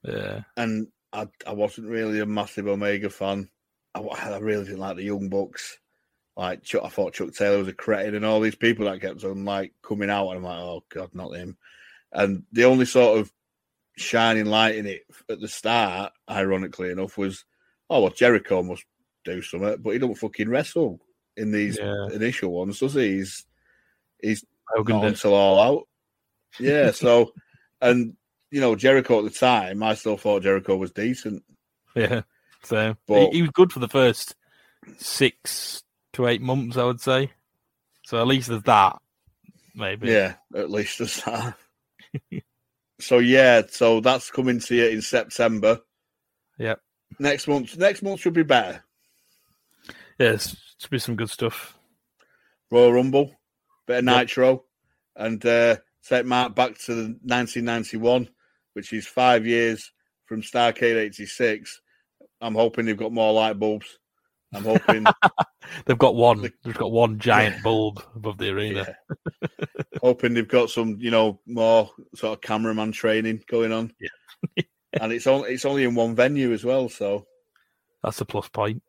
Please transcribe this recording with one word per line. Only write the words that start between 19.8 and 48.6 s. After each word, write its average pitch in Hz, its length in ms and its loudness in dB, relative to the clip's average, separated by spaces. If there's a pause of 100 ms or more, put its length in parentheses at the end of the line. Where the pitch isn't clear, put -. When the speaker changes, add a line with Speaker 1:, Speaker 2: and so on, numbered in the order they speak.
Speaker 2:
but 110 80 -6
he 117 100 -2
don't 127 180 -2
fucking 107 300 -6
wrestle 135 540 -4 (340)
in 107 160 -6
these 104 260 -2
Speaker 1:
Yeah. 101 360 -6
Speaker 2:
initial 107 380 -4
ones, 92 280 -6
does 139 140 -2
he? 107 240 0
He's, 98 280 -10 (760)
he's 107 240 -4 (240)
Speaker 1:
Hogan 110 280 0
Speaker 2:
not 101 40 0
Speaker 1:
did. 107 80 0
Speaker 2:
until 104 240 2
All 98 260 6
Out. 131 280 4 (720)
Yeah, 135 320 2
Speaker 1:
<laughs> - 0 -
Speaker 2:
so, 120 420 4 (480)
and, 123 340 2 (360)
you 143 100 -2
know, 117 140 4
Jericho 127 440 4
at 107 60 -2
the 107 120 -10
time, 104 460 2
I 110 120 0
still 107 220 -4
thought 101 260 0
Jericho 98 340 0
was 92 140 -6
decent. 110 520 -6 (520)
Speaker 1:
Yeah, 113 260 0 (420)
so 110 320 -2 (120)
Speaker 2:
But - 240 6
Speaker 1:
he, 165 60 0
he 175 40 2
was 151 100 0
good 180 220 6
for 131 60 -8
the 120 100 -4
first 127 460 2 (640)
six - 840 -4 (300)
to 123 120 -2
eight 120 160 0
months, 127 360 -4
I 123 80 0
would 123 160 -2
say. 135 300 0 (760)
So 117 160 -4
at 120 60 4
least 131 200 0
there's 113 160 -6
that, 104 340 4 (800)
maybe. 104 340 -6
Speaker 2:
Yeah, 98 260 2 (200)
at 92 160 -6
least 104 280 -6
there's - 240 -6
that. 113 360 -6
<laughs> - 60 -20 (1300)
So, 123 200 4
yeah, 123 500 8
so 113 300 4
that's 127 320 0
coming 127 300 0
to 123 140 -4
you 117 120 4
in 110 160 -2
September. 113 800 0 (760)
Speaker 1:
Yep. 110 240 -6 (380)
Speaker 2:
Next 143 280 -2
month, 143 300 -2
next 196 240 2
month 196 200 -6
should 170 120 -2
be 165 80 2
better. 120 420 0 (1300)